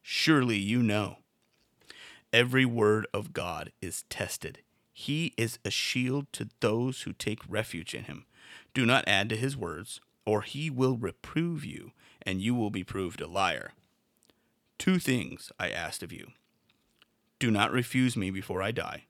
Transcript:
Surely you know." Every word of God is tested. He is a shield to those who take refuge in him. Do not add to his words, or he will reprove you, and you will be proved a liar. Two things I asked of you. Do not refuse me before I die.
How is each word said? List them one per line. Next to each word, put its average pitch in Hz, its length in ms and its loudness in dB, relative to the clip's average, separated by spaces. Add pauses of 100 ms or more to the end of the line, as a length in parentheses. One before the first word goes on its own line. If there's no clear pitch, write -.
Surely 127 580 4
you 107 240 2
know." 104 360 2 (1120)
Every 123 320 6
word 110 480 4
of 101 200 -4
God 82 400 -6 (100)
is 87 220 -8
tested. - 580 -8 (300)
He 156 440 -4
is 113 280 -2
a 101 60 -2
shield 127 640 -2
to - 160 -6 (120)
those 123 420 0
who 123 100 -8
take - 360 -6
refuge 92 460 -6
in - 100 -8
him. - 220 -14 (460)
Do 127 140 2
not 123 200 4
add 101 240 2
to 110 60 -2
his 135 200 -4
words, 87 440 -8 (240)
or 107 180 2
he 151 280 -6
will 127 260 2
reprove 151 680 -4
you, - 280 -12 (300)
and 95 180 -2
you 113 140 2
will 110 160 0
be 95 140 -4
proved 95 360 -6
a 76 60 -6
liar. 85 460 -2 (1040)
Two 185 200 4
things - 600 -2
I 92 120 -2
asked 82 320 -6
of 85 100 -12
you. - 200 -16 (1080)
Do 117 120 2
not 104 220 6
refuse 127 440 2
me 95 140 0
before 95 320 -4
I 101 80 0
die. 73 400 -6